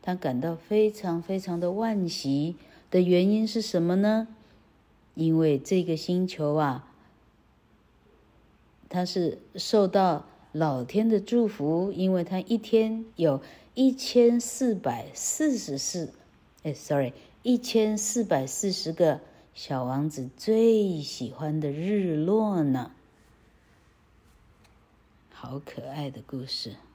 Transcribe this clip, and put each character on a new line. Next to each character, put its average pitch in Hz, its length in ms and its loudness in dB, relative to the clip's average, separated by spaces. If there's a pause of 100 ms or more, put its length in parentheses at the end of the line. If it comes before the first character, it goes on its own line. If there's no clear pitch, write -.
他 180 140 -4
感 131 260 -2
到 165 140 -4
非 214 360 2
常 170 300 -4
非 190 180 -4
常 175 200 -4
的 175 80 -2
惋 202 420 -2
惜 147 480 -2 (340)
的 180 80 4
原 180 300 4
因 220 180 2
是 220 140 -2
什 185 200 -2
么 175 160 2
呢？ 220 300 2 (880)
因 160 240 4
为 156 180 4
这 180 260 0
个 165 140 0
星 180 300 0
球 151 260 -2
啊， 143 400 -2 (1900)
它 180 160 -2
是 180 360 -2 (160)
受 196 320 2
到 185 400 2 (240)
老 147 320 0
天 220 260 0
的 214 100 4
祝 226 280 2
福， 175 440 -2
因 185 220 0
为 175 100 2
它 185 160 -4
一 226 160 -2
天 220 480 0 (120)
有 151 260 2 (320)
一 262 180 4
千 240 480 4
四 240 360 -2
百 - 400 -6
四 294 420 -2
十 143 220 -6
四， 165 340 -6 (480)
哎， 151 140 -6
sorry， 139 380 -2 (280)
一 240 160 2
千 214 400 2
四 226 260 -2
百 170 220 0
四 196 260 -4
十 165 220 -4
个 156 260 2 (360)
小 131 300 -4
王 135 220 -2
子 135 300 -6
最 214 640 2
喜 131 300 -8
欢 156 280 -4
的 147 120 -2
日 180 440 -2
落 190 460 0
呢。 131 300 0 (2500)
好 131 280 -12
可 - 300 -14
爱 139 220 -8
的 113 160 -14
故 131 180 -10
事。 - 300 -10 (200)